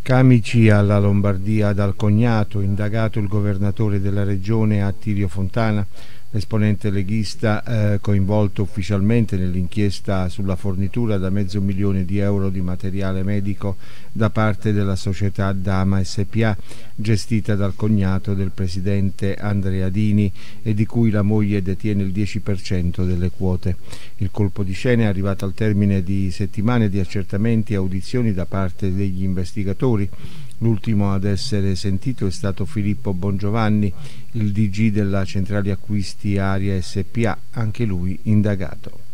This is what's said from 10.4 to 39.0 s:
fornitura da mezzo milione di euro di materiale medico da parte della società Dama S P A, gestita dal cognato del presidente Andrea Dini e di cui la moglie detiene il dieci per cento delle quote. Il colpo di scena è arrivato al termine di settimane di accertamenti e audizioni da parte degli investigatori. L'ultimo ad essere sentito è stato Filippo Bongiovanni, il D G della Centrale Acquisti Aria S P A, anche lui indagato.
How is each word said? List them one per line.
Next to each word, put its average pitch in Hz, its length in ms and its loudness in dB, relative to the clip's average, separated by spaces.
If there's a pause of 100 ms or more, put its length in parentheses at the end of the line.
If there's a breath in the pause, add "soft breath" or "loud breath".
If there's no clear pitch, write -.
fornitura 101 600 0
da 92 120 0
mezzo 98 320 0
milione 98 420 0
di 98 140 0
euro 98 320 2
di 95 100 -2
materiale 95 640 -2
medico 101 540 -2 (340 loud breath)
da 107 180 0
parte 107 440 0
della 98 240 0
società 98 560 -2
Dama 95 500 0
S 95 260 -2
P 110 140 0
A, 107 120 2 (380 loud breath)
gestita 107 640 0
dal 98 200 0
cognato 101 580 0
del 95 180 0
presidente 98 840 0
Andrea 95 520 0
Dini 104 420 2 (320 loud breath)
e 110 120 0
di 107 120 2
cui 117 260 2
la 104 100 2
moglie 104 400 2
detiene 98 420 0
il 98 80 0
dieci 98 300 -2
per 95 200 -2
cento 90 440 0
delle 90 260 0
quote. 92 460 0 (400 loud breath)
Il 98 120 -2
colpo 101 340 -2
di 95 100 -2
scena 117 300 2
è - 20 2
arrivato 98 400 0
al 95 80 -4
termine 101 500 2
di 95 260 0
settimane 107 600 0
di 98 100 0
accertamenti 104 720 0
e 101 60 0
audizioni 95 560 0
da 90 120 0
parte 95 480 -2
degli 95 300 0
investigatori. 95 840 0 (500 loud breath)
L'ultimo 104 540 2
ad 95 100 -2
essere 98 520 0
sentito 101 500 -2
è 92 60 0
stato 98 340 -2
Filippo 104 480 -2
Bongiovanni, 101 800 0 (380 loud breath)
il 107 200 0
D 104 200 2
G 107 180 2
della 98 340 0
Centrale 101 460 0
Acquisti 98 720 -2
Aria 98 420 0
S 98 300 -2
P 117 160 0
A, 90 100 -2 (140)
anche 113 340 -2
lui 92 380 0
indagato. 101 920 0